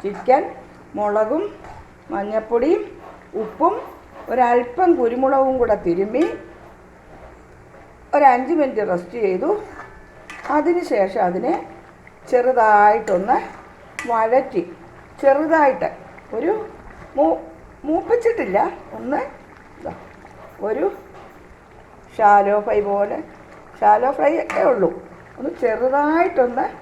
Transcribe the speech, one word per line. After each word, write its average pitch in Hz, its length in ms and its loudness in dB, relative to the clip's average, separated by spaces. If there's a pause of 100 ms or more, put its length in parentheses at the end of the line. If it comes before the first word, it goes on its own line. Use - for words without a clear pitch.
ചിക്കൻ 247 400 0 (540)
മുളകും 220 480 0 (680)
മഞ്ഞൾപ്പൊടിയും 220 720 -2 (600)
ഉപ്പും 330 300 -2 (600)
ഒരല്പം 247 680 2
കുരുമുളകും 262 640 2
കൂടെ 214 160 2 (100)
തിരുമ്മി 208 380 0 (1900)
ഒരു 285 160 6
അഞ്ച് 262 260 -2
മിനിറ്റ് 220 320 0
റെസ്റ്റ് 180 340 -6
ചെയ്തു. 190 240 0 (1080)
അതിന് 349 260 0 (100)
ശേഷം 196 360 0
അതിനെ 220 260 -2 (760)
ചെറുതായിട്ടൊന്ന് 220 1080 4 (680)
വഴറ്റി, 226 520 0 (600)
ചെറുതായിട്ട് 285 680 2 (480)
ഒരു 285 160 -2 (680)
മൂ-, 320 240 2 (460)
മൂപ്പിച്ചിട്ടില്ല, 370 720 0 (400)
ഒന്ന് 240 220 -4 (600)
ഇതാ - 140 -12 (720)
ഒരു 254 180 -2 (1300)
ഷാലോ 202 400 4 (100)
ഫ്രൈ 214 220 0
പോലെ, 202 320 -2 (600)
ഷാലോ 220 380 4
ഫ്രൈ 294 140 2 (120)
ഒക്കെ - 280 -2
ഉള്ളൂ, 196 180 2 (480)
ഒന്ന് 262 140 -6 (100)
ചെറുതായിട്ടൊന്ന് 269 1040 0 (160)